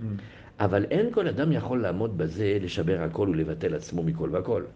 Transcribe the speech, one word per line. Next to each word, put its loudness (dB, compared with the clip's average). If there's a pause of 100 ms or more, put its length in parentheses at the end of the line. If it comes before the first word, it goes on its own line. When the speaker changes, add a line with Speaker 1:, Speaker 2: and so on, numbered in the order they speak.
Speaker 1:
Hmm. -4 (420)
Speaker 2:
Aval 4
en 2
kol 2
adam 2
yachol 0
lamod 0
bazeh, 0
leshaber 0
hakol 0
ou 2
levatel 0
atzmo -4
mikol 0
vakol. -2 (120)